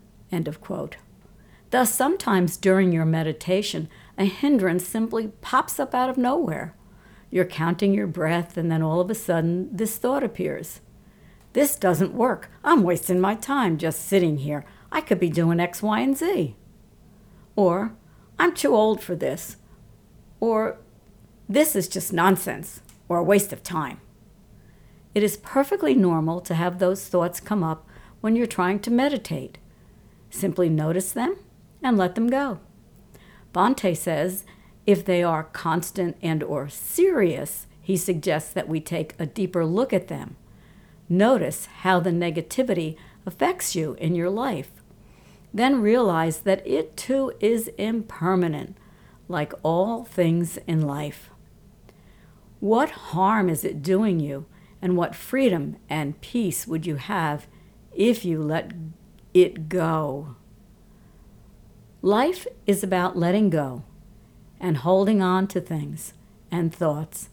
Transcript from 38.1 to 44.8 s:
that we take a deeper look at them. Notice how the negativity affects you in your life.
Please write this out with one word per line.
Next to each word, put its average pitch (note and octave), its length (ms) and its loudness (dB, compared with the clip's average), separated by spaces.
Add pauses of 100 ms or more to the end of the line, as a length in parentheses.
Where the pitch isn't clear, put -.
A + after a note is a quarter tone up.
that - 160 -4
we D#3+ 100 -2
take D#3+ 380 -6
a E3 80 -4
deeper F3+ 400 -2
look G3 260 0
at F#3 180 0
them. C#3 260 -10 (760)
Notice F#3 560 2
how F#3 340 2
the F3 120 0
negativity E3+ 840 -2 (300)
affects - 480 -2
you D#3 220 -2
in D#3+ 180 -2
your F3 160 0
life. G#3 540 -4 (680)